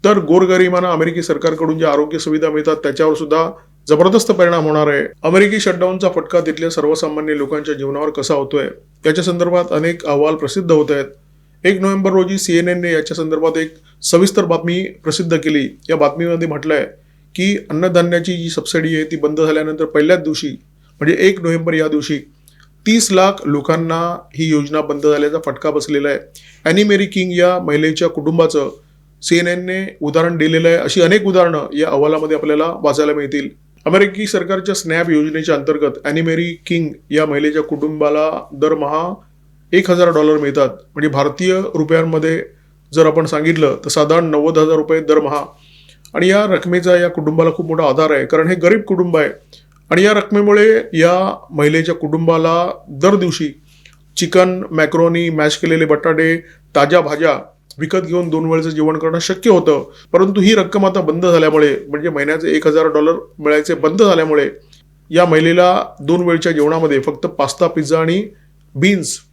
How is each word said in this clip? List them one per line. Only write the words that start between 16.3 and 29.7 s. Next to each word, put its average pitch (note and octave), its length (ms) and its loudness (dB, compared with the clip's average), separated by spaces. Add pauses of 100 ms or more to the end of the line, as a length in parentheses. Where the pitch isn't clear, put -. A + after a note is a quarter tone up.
म्हटलंय D3+ 360 -2 (500)
की G3 220 -2 (140)
अन्नधान्याची F3 680 0
जी E3+ 140 -8
सबसिडी D#3+ 440 -4
आहे, D#3 100 -2
ती D#3+ 120 -8
बंद D3+ 240 -2
झाल्यानंतर D#3 440 -2
पहिल्याच D#3 380 0
दिवशी, D3+ 340 -6 (440)
म्हणजे D#3 200 0
एक F#3+ 200 2
नोव्हेंबर E3 340 -2
या D#3 140 0
दिवशी D3 320 -4 (680)
तीस G#3+ 260 2
लाख F#3+ 320 2
लोकांना D#3+ 540 -2 (360)
ही D#3+ 140 -2
योजना D3+ 320 -2
बंद D3 260 -4
झाल्याचा D3 400 2
फटका C#3+ 240 -4
बसलेला C#3+ 380 -2
आहे. C#3 100 -2 (460)
ॲनी F3+ 200 2
मेरी G3+ 220 2
किंग F#3 260 -4
या F3+ 260 2
महिलेच्या D#3 500 0
कुटुंबाचं D#3 600 0 (540)
सीएनएन F3 440 0
ने F#3 140 -6 (200)